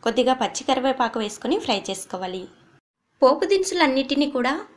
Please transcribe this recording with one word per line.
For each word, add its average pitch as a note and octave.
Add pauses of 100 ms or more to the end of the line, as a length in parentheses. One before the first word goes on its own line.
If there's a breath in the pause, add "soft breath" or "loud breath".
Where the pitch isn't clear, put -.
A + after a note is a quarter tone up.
కొద్దిగా A#3
పచ్చి G3+
కరివేపాకు C4
వేసుకొని A#3
ఫ్రై A3+ (120)
చేసుకోవాలి. F#3 (840)
పోపు C#4
దినుసులన్నిటినీ C#4+ (100)
కూడా B3 (240)